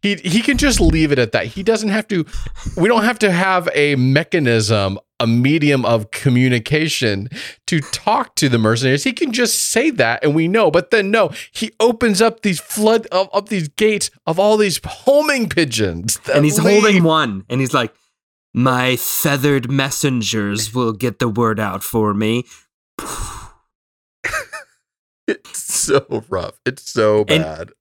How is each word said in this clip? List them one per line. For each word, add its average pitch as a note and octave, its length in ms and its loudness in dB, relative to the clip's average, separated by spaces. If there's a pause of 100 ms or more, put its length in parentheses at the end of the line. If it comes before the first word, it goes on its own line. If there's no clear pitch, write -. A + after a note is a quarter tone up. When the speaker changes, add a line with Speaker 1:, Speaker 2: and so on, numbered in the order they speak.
Speaker 1:
he, G3+ 140 0
he F#3 260 0
can B3+ 160 0
just C4+ 220 2
leave D#3+ 320 4
it C#3 80 2
at A2+ 140 0
that. G#2 140 -2
He G3 160 -12
doesn't G#3+ 260 0
have G#3 200 -2
to, E3+ 160 -2 (520)
we F3+ 100 2
don't A#3 160 4
have A#3 160 0
to G3+ 120 4
have F3+ 420 0
a D3 220 2
mechanism A#2 1040 2 (240)
a A#2 40 2
medium C3+ 580 2
of A2 260 0
communication B2+ 1160 0 (360)
to E3 140 0
talk - 560 -4
to D3 140 0
the A#2+ 80 2
mercenaries. A#2+ 480 2
He C4 80 -2
can C#4 180 -2
just A#3 260 0 (140)
say C4+ 200 2
that A#2 320 0
and D3 120 2
we D#3+ 140 2
know, G3+ 200 2
but F3 220 0
then G3+ 200 2
no, G#3 200 2 (200)
he - 280 -8
opens A3+ 420 2
up A3+ 200 0
these F#3+ 180 -2
flood A3 480 0
of, F#3 240 -2
of G3+ 180 -2
these E3+ 200 -4
gates G#3+ 420 -2 (160)
of E3 120 -2
all G#3 180 4
these G#3 280 0
homing C#4 640 2
pigeons A2 760 -2
that C3+ 100 0
Speaker 2:
And D3 100 4
he's D3 120 2
holding G3+ 380 4
Speaker 1:
leave. F3+ 100 4
Speaker 2:
one C#3 440 0
and B2+ 120 -2
he's B2+ 120 -2
like, B2 200 -2 (600)
"My B2+ 440 2
feathered C#3 720 0
messengers A2 1040 -2
will A#2+ 160 0
get A2 280 -6
the B2 100 0
word A2 300 0
out G2 240 -6
for G#2+ 300 0
me." A2 300 -2 (560)
<laughs> - 40 -14 (2250)
Speaker 1:
It's - 480 -8
so - 540 -2
rough. - 380 -8
It's C3 260 -8
so G#2+ 280 2 (100)
Speaker 2:
And D#3 140 2
Speaker 1:
bad. D#3 260 -10 (120)